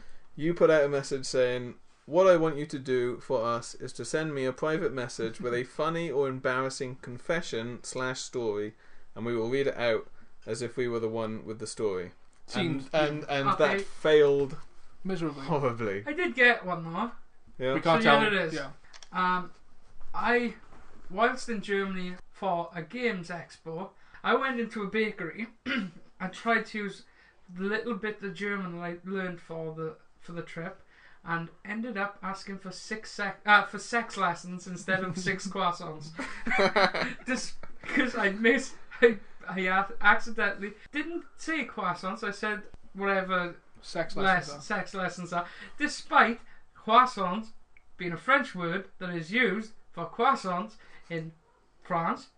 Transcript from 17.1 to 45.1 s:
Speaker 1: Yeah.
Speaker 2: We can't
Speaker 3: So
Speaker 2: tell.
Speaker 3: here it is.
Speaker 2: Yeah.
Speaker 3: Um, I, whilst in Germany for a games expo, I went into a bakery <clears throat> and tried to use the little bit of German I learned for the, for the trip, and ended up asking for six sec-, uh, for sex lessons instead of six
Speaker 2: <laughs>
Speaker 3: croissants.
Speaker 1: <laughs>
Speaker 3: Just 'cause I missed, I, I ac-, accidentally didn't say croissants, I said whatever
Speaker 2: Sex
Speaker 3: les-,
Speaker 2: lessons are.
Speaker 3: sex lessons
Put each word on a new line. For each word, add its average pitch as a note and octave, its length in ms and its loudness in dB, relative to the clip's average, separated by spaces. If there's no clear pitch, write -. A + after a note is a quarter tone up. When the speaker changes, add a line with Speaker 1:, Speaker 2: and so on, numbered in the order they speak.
Speaker 1:
Yeah. C3 160 0
Speaker 2:
We D3+ 80 2
can't E3 200 6
Speaker 3:
So D3+ 60 6
Speaker 2:
tell. C#3+ 120 10
Speaker 3:
here - 80 4
it G3+ 60 2
is. D#3 80 -4
Speaker 2:
Yeah. C#3 140 -4
Speaker 3:
Um, F3+ 380 0
I, A#3 400 2
whilst A#3+ 400 0
in G#3+ 100 -2
Germany F#3+ 540 -2
for E3+ 420 -2
a E3+ 60 -8
games G3 480 -4
expo, E3 600 -10
I A3 100 4
went C4 220 0
into A3+ 240 -4
a G3 40 -2
bakery G3+ 680 -2
<clears throat> - 100 -14
and F#3+ 680 -6
tried A3 340 0
to G#3+ 120 -8
use G3+ 240 -6
the F#3 100 -6
little A3 280 -2
bit G#3 300 -6
of G3 100 -6
German F#3 480 -6
I F3 140 -6
learned F#3 340 -6
for D#3+ 360 -8
the, D#3+ 220 -8
for - 140 -14
the E3+ 80 -8
trip, E3+ 400 -10
and E3 240 -4
ended A3 320 -6
up G3+ 240 -4
asking F#3+ 380 -8
for F#3 100 -12
six - 400 -10
sec-, - 340 -6
uh, G3+ 200 10
for G3+ 140 -8
sex A#3 380 -2
lessons F3+ 500 -2
instead F#3 380 -2
of F#3 140 -4
six F#3+ 300 -2
Speaker 2:
<laughs> - 0 -
Speaker 3:
croissants. E3+ 600 -2
Speaker 1:
<laughs> - 800 4
Speaker 3:
Just - 260 -2
'cause - 340 0
I G3+ 140 4
missed, A3+ 420 4
I, A#3 160 10
I F#3 140 -6
ac-, F#3 400 2
accidentally G#3 720 4
didn't D#4+ 340 -4
say D4+ 300 -4
croissants, G3 580 -4
I G3+ 60 -2
said G3 320 -4
whatever F#3 600 0
Speaker 2:
Sex - 340 -2
Speaker 3:
les-, F#3+ 60 2
Speaker 2:
lessons F3 340 4
are. C#3+ 60 -12
Speaker 3:
sex G3+ 320 -4
lessons F3 400 -4